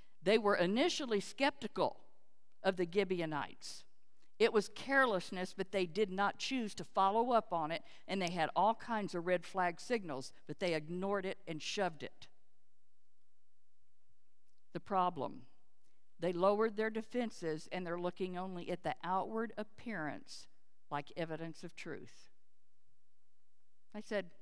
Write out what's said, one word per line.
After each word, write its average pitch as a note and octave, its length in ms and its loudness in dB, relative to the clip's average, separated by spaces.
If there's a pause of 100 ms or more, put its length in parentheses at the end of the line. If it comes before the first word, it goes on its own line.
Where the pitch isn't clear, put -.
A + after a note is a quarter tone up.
(200)
They G#3 200 6
were G3+ 160 6
initially A#3 640 4
skeptical - 840 0 (600)
of F#3+ 120 6
the F3 160 2
Gibeonites. E3+ 920 0 (540)
It A3+ 120 8
was A3 180 4
carelessness, G#3 840 4
but F#3+ 180 -2
they F#3+ 140 4
did F#3 260 2
not F#3+ 280 2
choose A#3+ 360 0
to F3 80 -6
follow G#3+ 480 4
up A3 220 4
on D#3+ 180 2
it, - 120 -2 (240)
and F#3+ 140 2
they F3 100 2
had E3+ 240 4
all G#3 200 8
kinds G#3+ 400 -2
of E3+ 100 -2
red F3+ 200 4
flag F3+ 340 2
signals, E3+ 540 -2 (140)
but D3+ 120 -6
they F3 140 4
ignored F3+ 520 0
it - 220 -4
and D#3 140 -4
shoved E3 420 0
it. - 240 -8 (2500)
The E3+ 60 -4
problem, F3 680 2 (720)
they F3+ 140 2
lowered G#3 440 6
their A3 140 2
defenses, A3 800 -2
and F#3 140 -2
they're E3+ 140 -2
looking F3+ 380 -2
only F3+ 320 -4
at E3+ 140 -2
the - 200 2
outward G#3+ 540 0
appearance F3+ 880 -6 (420)
like D3 280 -2
evidence E3 460 -4
of E3+ 120 -10
truth. - 560 -10 (1600)
They G#3+ 80 -6
said, F#3+ 300 0 (100)